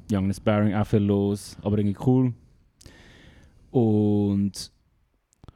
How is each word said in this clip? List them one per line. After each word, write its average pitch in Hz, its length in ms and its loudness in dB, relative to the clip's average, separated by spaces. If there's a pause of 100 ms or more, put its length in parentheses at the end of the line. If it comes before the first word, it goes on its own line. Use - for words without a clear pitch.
(120)
Young 98 220 0
Sparring, 104 400 0
auch 104 140 -2
viel 107 160 2
los, 101 580 -2
aber 104 160 0
irgendwie 104 300 -2
cool. 127 260 2 (1400)
Und 104 1000 0 (840)